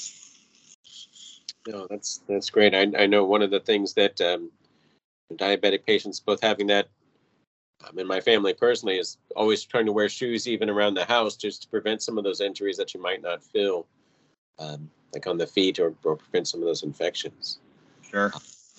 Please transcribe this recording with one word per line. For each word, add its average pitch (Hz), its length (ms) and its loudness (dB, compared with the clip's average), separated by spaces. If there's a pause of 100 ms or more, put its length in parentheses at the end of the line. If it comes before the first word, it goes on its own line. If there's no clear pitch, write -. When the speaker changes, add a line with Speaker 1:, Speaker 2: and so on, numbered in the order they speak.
(1700)
Speaker 1:
No, 98 220 -10
that's, - 360 -10
that's 101 220 -2
great. 104 260 6
I, 98 120 6 (100)
I 104 100 6
know 101 180 6
one 104 180 4
of 98 80 2
the 98 100 0
things 101 340 0
that, 101 280 2
um, 87 280 -2 (840)
diabetic 98 500 0
patients, 104 360 -2
both 101 200 -2
having 104 280 0
that, 101 200 2 (960)
um, - 120 -16
in 92 80 -6
my 95 140 -2
family 101 340 4
personally, 113 440 2
is - 200 -6 (180)
always 107 260 2
trying 117 240 0
to 107 60 0
wear 107 160 2
shoes 117 400 -4
even 110 220 -2
around 104 240 2
the 90 100 -2
house 113 320 0
just - 260 -8
to - 60 -20
prevent 107 320 -2
some 117 160 -6
of 104 80 -2
those 98 160 -2
injuries 98 380 -4
that 98 160 -6
you 90 80 -14
might 92 180 -4
not 87 220 -6
feel, 98 440 -2 (720)
um, 76 300 -12 (240)
like - 140 -10
on 92 100 -2
the 82 100 -2
feet 95 320 0
or, 85 140 0 (100)
or 78 140 0
prevent 85 320 -4
some 85 120 -6
of 85 60 -2
those 80 160 -2
infections. - 760 -8 (520)
Speaker 2:
Sure. 101 220 0 (460)